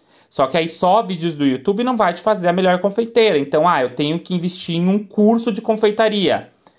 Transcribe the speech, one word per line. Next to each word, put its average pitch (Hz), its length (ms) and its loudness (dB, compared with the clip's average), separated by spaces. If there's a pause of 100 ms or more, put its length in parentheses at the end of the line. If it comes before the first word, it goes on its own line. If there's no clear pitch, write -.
(280)
Só - 180 0
que 175 120 0
aí 165 100 0
só 190 340 2
vídeos 170 320 -4
do 143 120 0
YouTube 196 360 -2
não 247 140 -2
vai 190 160 2
te 180 80 -10
fazer 185 280 0
a 170 40 2
melhor 180 280 2
confeiteira. 214 580 0
Então, 151 280 0
"Ah, 160 160 2
eu 123 120 -4
tenho 156 240 -2
que 180 160 -8
investir 175 420 -6
em 175 100 0
um 202 160 0
curso 226 480 2
de 196 120 -4
confeitaria. 208 880 0 (280)